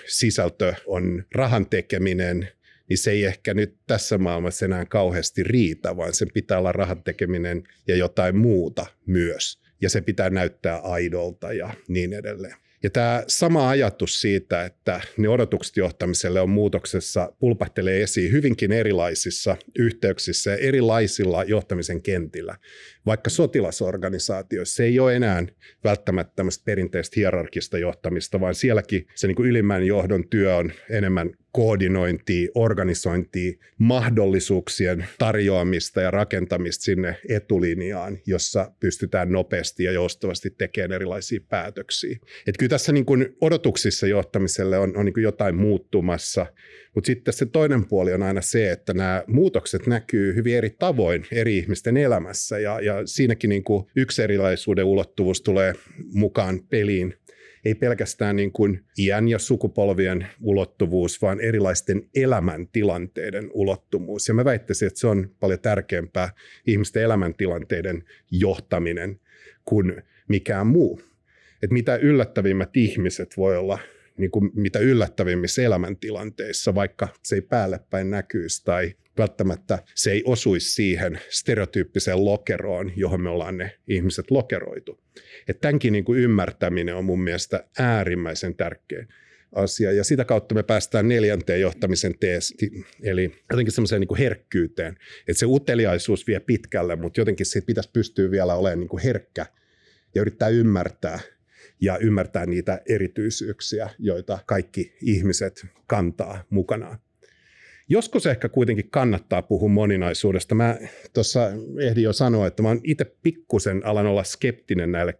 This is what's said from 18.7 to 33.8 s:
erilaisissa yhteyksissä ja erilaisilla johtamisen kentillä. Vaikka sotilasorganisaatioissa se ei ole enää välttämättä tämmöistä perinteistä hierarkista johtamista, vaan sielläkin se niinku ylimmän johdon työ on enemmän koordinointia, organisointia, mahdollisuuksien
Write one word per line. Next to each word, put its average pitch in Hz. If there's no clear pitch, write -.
erilaisissa 92
yhteyksissä 104
ja 101
erilaisilla 113
johtamisen 90
kentillä. 87
Vaikka 110
sotilasorganisaatioissa 95
se 123
ei 123
ole 127
enää 101
välttämättä 98
tämmöistä -
perinteistä 92
hierarkista 90
johtamista, 87
vaan 90
sielläkin 107
se -
niinku 95
ylimmän 101
johdon 92
työ 98
on 85
enemmän 95
koordinointia, 92
organisointia, 90
mahdollisuuksien 98